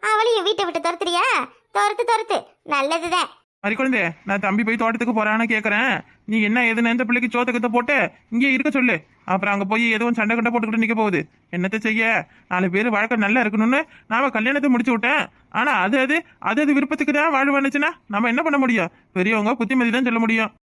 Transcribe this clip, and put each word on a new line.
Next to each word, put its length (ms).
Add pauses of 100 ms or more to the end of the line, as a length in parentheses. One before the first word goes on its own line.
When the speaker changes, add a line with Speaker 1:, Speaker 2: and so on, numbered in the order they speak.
Speaker 1:
அவளையும் 380
வீட்டை 180
விட்டு 200
துரத்துறியா? 400 (500)
துரத்து, 340
துரத்து, 280 (360)
நல்லதுதான். 540 (360)
Speaker 2:
மாதிரி 160
குழந்தை, 220 (260)
நான் 180
தம்பி 220
போய் 140
தோட்டத்துக்கு 360
போறான்னு 340
கேக்குறேன். 420 (360)
நீ 80 (100)
என்ன 220
ஏதுன்னு 260
இந்த 120
பிள்ளைக்கு 280
சோத்த 180
கத்த 220
போட்டு 220 (360)
இங்கே 220
இருக்க 220
சொல்லு. 180 (380)
அப்புறம் 200
அங்க 200
போய் 120 (120)
எதுவும் 220
சண்டை 160
கண்டை 160
போட்டுக்கிட்டு 320
நிக்க 140
போகுது. 240 (340)
என்னத்த 300
செய்ய, 240 (400)
நாலு 240
பேர் 220
வாழ்க்கை 300
நல்லா 180
இருக்கணும்னு 360 (320)
நாம 240
கல்யாணத்தை 380
முடிச்சு 220
விட்டேன். 280 (360)
ஆனா 140 (120)
அது, 200
அது, 120 (320)
அது, 160
அது 120
விருப்பத்துக்கு 420
தான் 160
வாழ்வானுச்சுன்னா 560 (240)
நம்ம 180
என்ன 100
பண்ண 200
முடியும்? 300 (240)
பெரியவங்க 440
புத்திமதி 340
தான் 140
சொல்ல 160
முடியும். 260 (120)